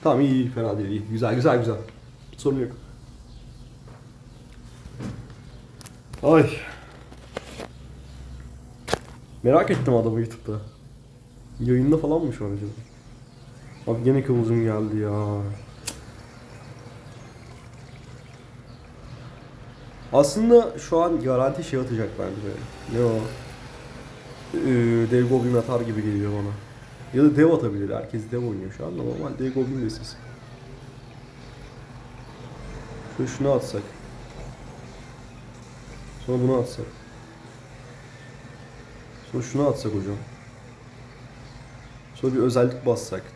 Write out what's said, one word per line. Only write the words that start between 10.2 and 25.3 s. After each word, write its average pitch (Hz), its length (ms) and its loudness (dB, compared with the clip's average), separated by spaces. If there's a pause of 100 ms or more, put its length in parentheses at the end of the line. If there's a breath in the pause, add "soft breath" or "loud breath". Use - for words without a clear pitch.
YouTube'da. 107 400 -4 (1000)
Yayında 127 380 6
falan 156 260 2
mı 127 80 0
şu 107 140 -6
an 98 40 -2
acaba? 101 200 -4 (1160)
Abi, 117 180 0
gene 131 200 6
kıvılcım 117 400 4
geldi 107 340 0
ya. 104 440 0 (4000)
Aslında 220 680 8
şu 165 220 2
an 170 200 4
garanti 131 440 2
şey 131 160 0
atacak 117 280 0 (100)
bence. 101 380 -4 (420)
Ne 123 60 6
o? 113 140 4 (1400)
Ee, 117 560 4
dev 123 180 6
goblin 123 260 4